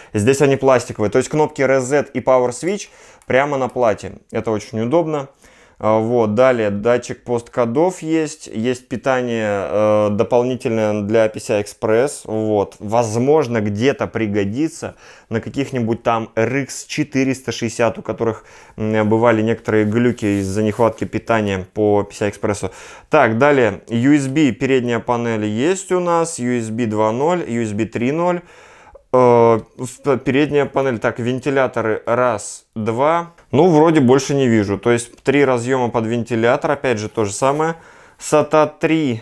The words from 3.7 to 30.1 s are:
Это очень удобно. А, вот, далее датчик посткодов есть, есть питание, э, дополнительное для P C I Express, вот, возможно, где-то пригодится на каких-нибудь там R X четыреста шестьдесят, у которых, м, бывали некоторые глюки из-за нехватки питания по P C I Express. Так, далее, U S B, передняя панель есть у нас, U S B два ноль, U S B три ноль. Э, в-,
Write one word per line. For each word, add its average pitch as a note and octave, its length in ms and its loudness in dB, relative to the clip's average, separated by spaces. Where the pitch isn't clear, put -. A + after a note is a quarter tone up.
Это A2+ 200 -4
очень A2 300 -6
удобно. D3+ 480 -2
А, A2 200 2
вот, A2 340 0
далее A#2+ 380 2
датчик A#2+ 520 -2
посткодов B2 800 -2
есть, D#3+ 460 -4
есть A#2+ 400 -4
питание, A#2 800 -2
э, G#2+ 400 2
дополнительное A2 920 0
для A2 260 2
P G#2+ 100 -12
C - 140 -4
I G#2 80 0
Express, A#2 640 -2
вот, G#2+ 560 -2
возможно, A#2+ 800 0
где-то G#2+ 460 -2
пригодится G#2 880 -4
на A2+ 100 -4
каких-нибудь A#2 640 -4
там A2+ 340 -2
R A#2 280 0
X - 220 -14
четыреста C3 640 -4
шестьдесят, A2+ 480 -2
у - 20 -12
которых, A2 440 -4
м, G#2+ 320 0
бывали A2+ 360 2
некоторые G#2+ 420 0
глюки A2 540 0
из-за G2 240 -2
нехватки A2 400 0
питания G2+ 720 -2
по G#2 260 2
P - 140 -8
C G#2+ 100 -4
I G2+ 60 -2
Express. G2 400 -6
Так, A#2+ 260 4
далее, C3 500 2
U A#2+ 280 2
S C#3 120 0
B, C3+ 260 2
передняя A#2+ 440 0
панель A#2 480 -2
есть C#3 460 -2
у F3+ 80 0
нас, E3+ 400 -2
U B2 180 -2
S A2 140 -6
B A2+ 160 -4
два G#2+ 240 0
ноль, D#3+ 360 -2
U A#2 140 -4
S G#2+ 120 -4
B G#2+ 120 -2
три B2 260 -4
ноль. F3 300 -2
Э, A#2+ 460 6
в-, C3 400 -2